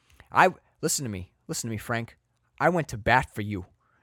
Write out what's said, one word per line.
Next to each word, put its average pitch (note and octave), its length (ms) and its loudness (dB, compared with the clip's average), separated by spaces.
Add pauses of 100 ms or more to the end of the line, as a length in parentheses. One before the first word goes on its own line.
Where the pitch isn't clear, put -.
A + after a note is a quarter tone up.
(320)
I, F3 180 6 (320)
listen D3+ 240 -2
to A#2 40 -6
me, F#2 220 -8 (160)
listen C3+ 220 -8
to - 20 -6
me, G#2+ 60 -4
Frank. A#2 400 -6 (420)
I D3 100 2
went F3 200 0
to A#2+ 80 -10
bat A#2+ 360 2
for A2 80 -6
you. G2+ 240 -6 (380)